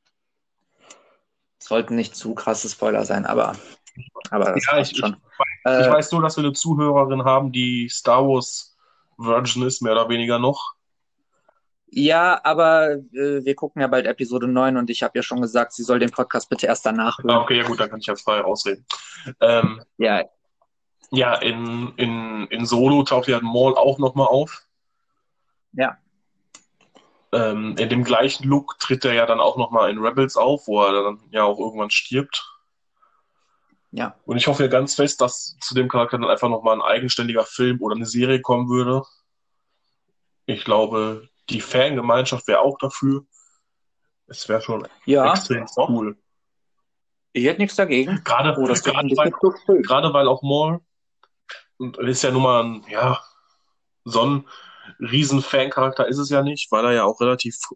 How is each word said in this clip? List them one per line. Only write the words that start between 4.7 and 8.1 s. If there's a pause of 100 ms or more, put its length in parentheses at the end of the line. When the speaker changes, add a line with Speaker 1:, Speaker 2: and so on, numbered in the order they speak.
Speaker 1:
passt
Speaker 2:
ich,
Speaker 1:
schon.
Speaker 2:
ich, (640)
ich
Speaker 1:
Äh,
Speaker 2:
weiß
nur,
dass
wir
eine
Zuhörerin
haben,
die
Star